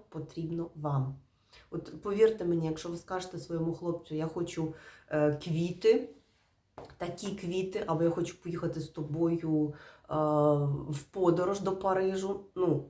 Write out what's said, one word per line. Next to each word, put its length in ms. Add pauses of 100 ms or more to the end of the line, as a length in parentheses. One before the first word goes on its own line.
потрібно 680
вам. 400 (560)
От 300
повірте 440
мені, 220
якщо 220
ви 80
скажете 420
своєму 340
хлопцю: 420
«Я 120
хочу, 460 (340)
е, 360
квіти, 640 (880)
такі 380
квіти, 520
або 160
я 60
хочу 320
поїхати 380
з 80
тобою, 840
е, 400 (760)
в 220
подорож 480
до 160
Парижу», 720 (100)
ну, 340